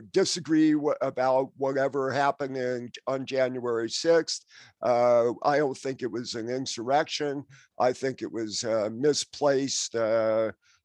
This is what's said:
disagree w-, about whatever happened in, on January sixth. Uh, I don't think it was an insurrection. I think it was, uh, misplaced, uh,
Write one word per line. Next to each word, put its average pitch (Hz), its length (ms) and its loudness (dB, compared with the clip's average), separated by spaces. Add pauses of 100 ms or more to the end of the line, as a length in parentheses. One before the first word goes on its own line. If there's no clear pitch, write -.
(120)
disagree 156 600 2
w-, 147 280 0
about 131 560 0
whatever 135 560 -2
happened 139 440 0
in, 123 340 -4 (160)
on 135 200 -4
January 120 640 -2
sixth. - 540 0 (380)
Uh, 120 500 4 (100)
I 143 160 4
don't 135 180 0
think 135 260 -6
it 123 80 -2
was 117 240 -6
an 117 160 -6
insurrection. 135 920 -2 (360)
I 127 120 4
think 131 300 -4
it 107 80 -6
was, 110 340 -6
uh, 110 280 0
misplaced, 139 1040 0
uh, 110 560 2 (320)